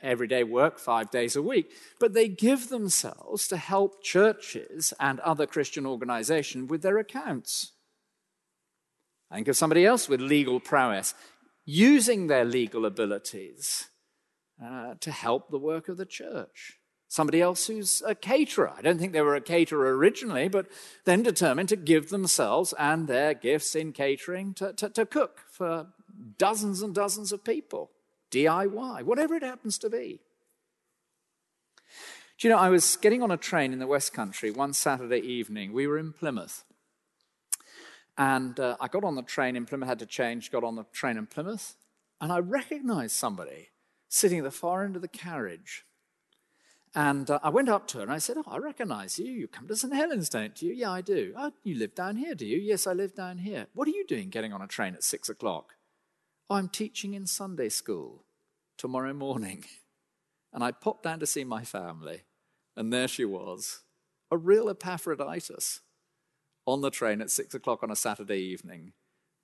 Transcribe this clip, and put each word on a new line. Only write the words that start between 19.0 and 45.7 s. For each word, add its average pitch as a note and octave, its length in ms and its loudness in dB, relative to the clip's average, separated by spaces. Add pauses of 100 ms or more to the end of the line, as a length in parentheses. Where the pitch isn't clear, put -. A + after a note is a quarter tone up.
they D#3+ 100 4
were D3 140 6
a C#3 60 0
caterer D3+ 560 4
originally, F3 500 4
but F#3+ 200 0 (360)
then F#3+ 200 6
determined F3+ 460 4
to G#3+ 60 2
give D#3+ 340 4
themselves E3+ 680 2
and D#3 300 2
their C#3 240 4
gifts C#3 420 0
in D#3+ 160 -2
catering F3 640 -2
to, G3 160 -4
to, G#3 200 -4
to A3+ 140 2
cook - 360 0 (100)
for E3 360 -4 (500)
dozens G3+ 440 2
and G#3 140 -4
dozens G3+ 380 -2
of G3+ 100 -6
people, A3 480 -6 (400)
D C#3 160 6
I F3 180 4
Y, G#3+ 360 -6
whatever C#4 340 2
it D4+ 80 -2
happens B3 360 -6
to A3+ 100 -4
be. A#3 320 -6 (2250)
Do - 80 4
you A3+ 60 10
know, G#3 60 8
I F#3 100 8
was F3+ 260 6
getting A3+ 260 4
on A3+ 100 2
a E3+ 60 2
train C#3+ 360 0
in B2+ 60 -6
the C3 80 -4
West C#3 260 2
Country G#2+ 380 -4
one C#3 200 -2
Saturday B2+ 480 0
evening. G#2+ 540 -6
We C3+ 120 0
were D3 120 0
in D#3+ 160 -8
Plymouth. B2+ 500 -6 (1600)
And, C3 400 2
uh, B2 220 0
I C3 60 -2
got G3 160 -2
on F3+ 100 0
the C3 80 -4
train B2+ 340 -2
in A#2+ 120 -6
Plymouth, C3+ 200 -6
had B2 120 -2
to A2 80 -12
change, A#2+ 440 -4
got A#2+ 120 -2
on A#2 120 -4
the A2 160 -12
train B2 260 -4
in G#2+ 100 -8
Plymouth, F#3+ 480 -10 (440)
and D#3+ 120 -4
I F3+ 80 0
recognized A3+ 760 -2
somebody E2+ 540 -6 (400)
sitting F3+ 300 2
at D3+ 40 -2
the C3+ 60 -4
far F3+ 340 -2
end G3 120 -6
of F3 80 -10
the F#3 40 -8
carriage. A#2 800 -10 (1120)